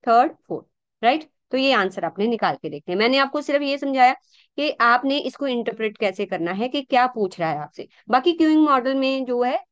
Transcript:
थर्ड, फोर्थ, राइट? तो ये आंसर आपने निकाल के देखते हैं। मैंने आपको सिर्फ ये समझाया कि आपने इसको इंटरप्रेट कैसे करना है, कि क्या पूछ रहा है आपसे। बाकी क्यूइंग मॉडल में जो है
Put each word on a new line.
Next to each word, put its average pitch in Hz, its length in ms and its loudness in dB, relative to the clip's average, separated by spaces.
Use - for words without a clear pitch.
थर्ड, 240 240 4
फोर्थ, - 180 -10
राइट? 285 280 0
तो 254 80 -2
ये 269 140 2
आंसर 190 320 0
आपने 190 220 -4
निकाल 208 300 0
के 156 140 -10
देखते 151 220 -10
हैं। 185 60 -2
मैंने 247 200 2
आपको 277 240 -2
सिर्फ 285 200 -2
ये 277 160 -4
समझाया 269 340 2
कि 294 120 0
आपने 254 380 2
इसको 277 280 -6
इंटरप्रेट 220 520 -4
कैसे 196 280 -2
करना 175 260 -4
है, 220 160 -4
कि 285 140 -4
क्या 254 240 2
पूछ 208 340 -4
रहा 160 100 -2
है 147 80 -6
आपसे। - 300 -14
बाकी 254 240 2
क्यूइंग 311 320 4
मॉडल 269 300 2
में 269 300 -2
जो 240 180 -2
है 262 300 -4